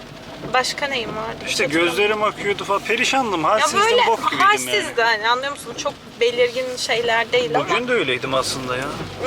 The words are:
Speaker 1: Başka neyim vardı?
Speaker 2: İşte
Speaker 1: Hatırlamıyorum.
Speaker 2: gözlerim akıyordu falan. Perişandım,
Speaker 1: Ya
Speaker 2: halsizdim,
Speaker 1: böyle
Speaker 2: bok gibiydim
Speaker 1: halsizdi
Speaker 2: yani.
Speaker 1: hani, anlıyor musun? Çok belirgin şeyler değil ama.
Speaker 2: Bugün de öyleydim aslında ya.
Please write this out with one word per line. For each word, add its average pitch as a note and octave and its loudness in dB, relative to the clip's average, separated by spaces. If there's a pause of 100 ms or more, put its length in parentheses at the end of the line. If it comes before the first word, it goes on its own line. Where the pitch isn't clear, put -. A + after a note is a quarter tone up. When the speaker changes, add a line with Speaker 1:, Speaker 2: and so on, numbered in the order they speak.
(540)
Speaker 1:
Başka B3+ 0
neyim A#3+ -4
vardı? A3 -8
Speaker 2:
İşte - 0
Speaker 1:
Hatırlamıyorum. E3 2
Speaker 2:
gözlerim G#3 2
akıyordu G3+ -2
falan. G3+ 0
Perişandım, A3+ 0
Speaker 1:
Ya D#3 2
Speaker 2:
halsizdim, D4 2
Speaker 1:
böyle A#4 4
Speaker 2:
bok A4+ 2
gibiydim - 2
Speaker 1:
halsizdi D4 2
Speaker 2:
yani. A#3 4
Speaker 1:
hani, A3 0
anlıyor C4 0
musun? A#3+ -10
Çok C#4+ -4 (280)
belirgin B3 2
şeyler A3+ 0
değil B3 2
ama. C#4+ 2
Speaker 2:
Bugün A#3+ 0
de B3+ 0
öyleydim C3 0
aslında C3 -2
ya. C3 -4 (420)